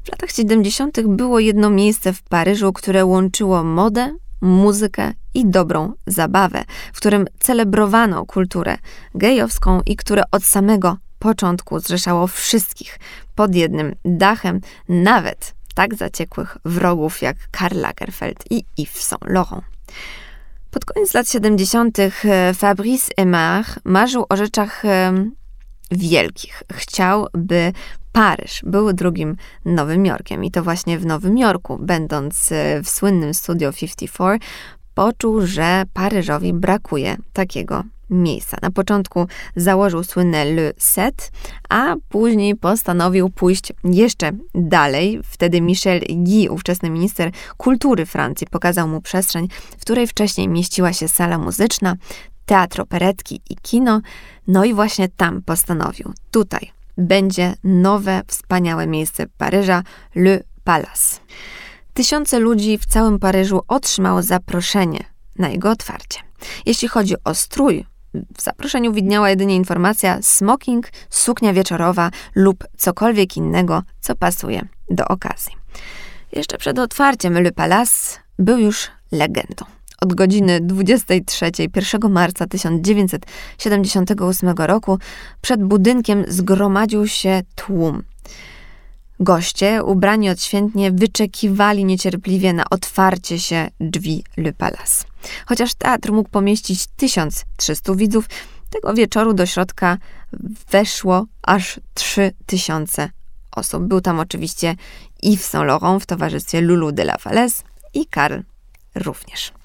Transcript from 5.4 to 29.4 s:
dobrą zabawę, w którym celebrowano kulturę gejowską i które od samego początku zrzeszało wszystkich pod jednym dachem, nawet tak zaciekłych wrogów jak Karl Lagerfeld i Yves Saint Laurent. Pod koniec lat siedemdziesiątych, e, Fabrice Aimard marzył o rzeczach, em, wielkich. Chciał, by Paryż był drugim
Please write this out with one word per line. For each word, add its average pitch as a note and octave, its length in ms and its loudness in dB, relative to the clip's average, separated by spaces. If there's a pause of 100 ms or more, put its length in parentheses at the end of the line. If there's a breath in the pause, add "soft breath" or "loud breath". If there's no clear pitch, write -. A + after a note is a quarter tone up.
dobrą F3 460 2 (140)
zabawę, F3+ 580 0 (280 loud breath)
w - 40 -16
którym G3+ 300 2 (120)
celebrowano G#3+ 880 2
kulturę F#3 520 -2 (360 loud breath)
gejowską F#3+ 720 2
i G#3 100 0
które G#3 260 0 (100)
od G3 120 0
samego G3 520 2 (220)
początku F#3 600 -2
zrzeszało F3 460 0
wszystkich - 720 -4 (360 loud breath)
pod G#3 200 2
jednym D#3 400 0 (100)
dachem, F#3 560 2 (280 loud breath)
nawet F3+ 680 2 (200)
tak G3+ 200 0
zaciekłych - 720 -8
wrogów E3+ 580 0
jak C3 140 -2 (140)
Karl F3+ 300 -4
Lagerfeld - 720 -8
i A#3 140 -2 (140)
Yves - 240 -8
Saint - 240 -6
Laurent. - 380 -2 (1040 loud breath)
Pod - 140 -8
koniec - 300 -2
lat B3 160 0
siedemdziesiątych, G#3+ 960 2
e, F#3 280 4
Fabrice G3+ 600 0
Aimard F3+ 680 2
marzył A3+ 440 2
o G3 80 2
rzeczach, G#3+ 480 -2
em, F#3+ 480 2 (580)
wielkich. E3 720 -2 (100)
Chciał, G3 600 0
by E3+ 380 0 (440 loud breath)
Paryż - 480 2
był G3+ 280 2
drugim E3+ 440 -2 (280 loud breath)